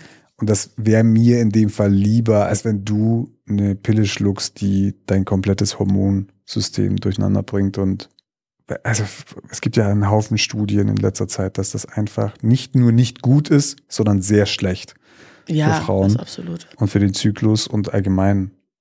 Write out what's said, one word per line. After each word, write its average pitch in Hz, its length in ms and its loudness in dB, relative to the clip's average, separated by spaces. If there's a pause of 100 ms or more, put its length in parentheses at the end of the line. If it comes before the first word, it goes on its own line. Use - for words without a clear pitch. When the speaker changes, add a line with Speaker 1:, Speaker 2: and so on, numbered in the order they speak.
(360)
Speaker 1:
Und 104 120 -2
das 107 280 0
wär 110 260 4
mir 117 380 4
in 113 100 2
dem 107 180 4
Fall 104 240 0
lieber, 104 540 2
als - 180 -4
wenn 104 200 -2
du 110 480 -2 (160)
eine 101 260 0
Pille 107 320 0
schluckst, - 540 -4
die 98 340 0 (120)
dein 98 180 0
komplettes 98 540 -2
Hormonsystem 98 1160 -2
durcheinander 98 460 -2
bringt. 98 360 -2
Und 98 300 -4 (760)
also 107 180 -2 (480)
es - 120 -12
gibt - 160 -4
ja 104 100 2
einen 104 220 2
Haufen 107 280 2
Studien 104 500 -2
in 104 80 0
letzter 98 300 -2
Zeit, - 320 -6
dass 98 120 -6
das - 160 -8
einfach 104 560 -4
nicht 120 340 0
nur 120 160 4
nicht 117 300 2
gut 147 260 2
ist, 143 300 0 (100)
sondern 104 340 0
sehr 104 240 4
schlecht - 480 -6 (540)
Speaker 2:
Ja, 151 240 0
Speaker 1:
für 156 140 -2
Frauen 98 260 0
Speaker 2:
das 113 60 2
absolut. - 580 -12
Speaker 1:
und 110 120 -2
für 101 120 0
den 98 140 0
Zyklus 110 520 -2
und 101 260 -6
allgemein 95 600 0 (280)